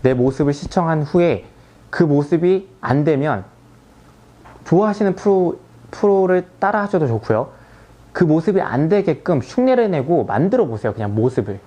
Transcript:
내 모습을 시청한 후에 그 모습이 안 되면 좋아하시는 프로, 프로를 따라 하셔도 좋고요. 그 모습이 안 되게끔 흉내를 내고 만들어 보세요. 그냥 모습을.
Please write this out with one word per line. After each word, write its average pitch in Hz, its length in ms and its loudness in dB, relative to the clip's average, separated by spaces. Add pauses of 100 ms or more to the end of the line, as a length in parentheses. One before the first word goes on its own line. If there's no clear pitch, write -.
내 127 120 2
모습을 135 380 0
시청한 160 500 -2
후에 156 440 0 (440)
그 - 120 -2
모습이 165 680 0 (120)
안 139 240 0
되면 139 400 -2 (1200)
좋아하시는 202 500 0
프로, 190 440 0 (320)
프로를 185 560 2 (120)
따라 208 240 0
하셔도 190 240 0
좋고요. 113 420 -2 (640)
그 - 120 2
모습이 165 360 2
안 139 280 -2
되게끔 170 520 0
흉내를 247 500 0
내고 147 340 0
만들어 185 420 2
보세요. 110 260 -4
그냥 104 220 -4
모습을. 110 520 -2